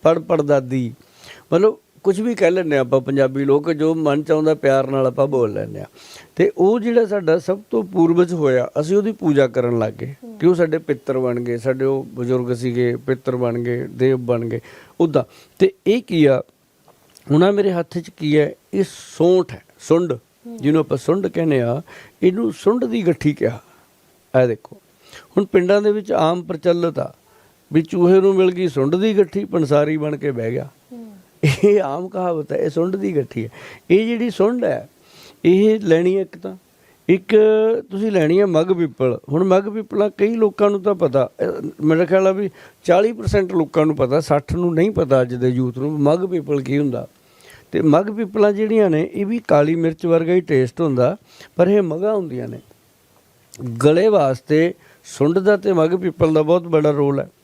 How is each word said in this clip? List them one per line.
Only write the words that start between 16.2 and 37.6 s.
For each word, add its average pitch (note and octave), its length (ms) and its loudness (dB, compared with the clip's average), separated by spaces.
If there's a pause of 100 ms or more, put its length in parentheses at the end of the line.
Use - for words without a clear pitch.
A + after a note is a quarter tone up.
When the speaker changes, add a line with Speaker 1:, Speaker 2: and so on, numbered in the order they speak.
Speaker 1:
ਆ, C3+ 160 4 (880)
ਹੁਣ D3+ 120 4
ਆਹ G3 80 4
ਮੇਰੇ G3+ 200 0
ਹੱਥ F3 260 -6
'ਚ E3 200 -12
ਕੀ D3+ 200 0
ਹੈ, D3 160 0 (200)
ਇਹ G3 100 0 (340)
ਸੌਂਠ F3+ 360 2
ਹੈ, - 100 -20 (160)
ਸੁੰਡ, E3 340 0
Speaker 2:
ਹੂੰ। A#3 440 -14
Speaker 1:
ਜਿਹਨੂੰ D3+ 220 0
ਆਪਾਂ C#3+ 180 -2
ਸੁੰਡ F3+ 300 -2
ਕਹਿੰਦੇ D#3+ 340 0
ਆ, A#2+ 200 -2 (420)
ਇਹਨੂੰ G3 300 0
ਸੁੰਡ A3+ 320 -2
ਦੀ A3+ 220 -2
ਗੱਠੀ D3+ 260 0
ਕਿਹਾ। A2+ 280 -4 (840)
ਇਹ B2+ 40 2
ਦੇਖੋ, - 280 -8 (640)
ਹੁਣ G3+ 80 0
ਪਿੰਡਾਂ F#3+ 360 2
ਦੇ G#3 100 2
ਵਿੱਚ G#3 200 -4
ਆਮ E3 300 0
ਪ੍ਰਚਲਿਤ E3+ 580 -2
ਆ - 140 -8 (600)
ਵੀ D#3+ 80 4
ਚੂਹੇ F3 400 4
ਨੂੰ G3 140 4
ਮਿਲ F#3 160 4
ਗਈ F3+ 160 -2
ਸੁੰਡ C#3 280 0
ਦੀ G3+ 220 0
ਗੱਠੀ, G3 280 0
ਪੰਸਾਰੀ D3+ 520 0
ਬਣ D3+ 200 -6
ਕੇ C#3+ 140 -4
ਬਹਿ A#2 200 -4
ਗਿਆ। C3 180 -6 (240)
Speaker 2:
ਹੂੰ। A3+ 180 -20 (520)
Speaker 1:
ਇਹ G3+ 180 4
ਆਮ D3 260 -6
ਕਹਾਵਤ E3+ 440 -6
ਹੈ, D3 60 -4
ਇਹ D3+ 120 -2
ਸੁੰਡ E3+ 260 -2
ਦੀ G3 200 -4
ਗੱਠੀ B2 280 -4
ਹੈ। A2+ 60 -10 (400)
ਇਹ G3+ 160 4
ਜਿਹੜੀ A#3 240 -2
ਸੁੰਡ A3+ 360 -2
ਹੈ, C3 240 -4 (560)
ਇਹ G#3 340 4
ਲੈਣੀ F3+ 360 2
ਹੈ G3 60 0
ਇੱਕ F3 160 -10
ਤਾਂ, F#3 180 -14 (540)
ਇੱਕ F#3+ 260 2 (560)